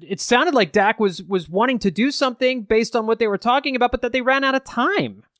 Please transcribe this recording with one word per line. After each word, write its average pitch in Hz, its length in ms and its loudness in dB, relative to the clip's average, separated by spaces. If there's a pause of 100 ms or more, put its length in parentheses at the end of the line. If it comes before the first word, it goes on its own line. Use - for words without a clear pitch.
it - 180 -8
sounded 285 340 2
like 196 180 2
Dak 214 280 2
was, 196 220 -2
was 180 260 -4
wanting 226 300 0
to 196 120 0
do 220 200 0
something 254 540 -2
based 220 300 0
on 220 120 0
what 226 140 0
they 233 60 2
were 202 120 -2
talking 269 360 0
about, 247 160 2
but 247 120 -4
that 240 100 -4
they 254 80 0
ran 269 240 2
out 269 100 2
of 262 100 -2
time. 233 580 -2 (180)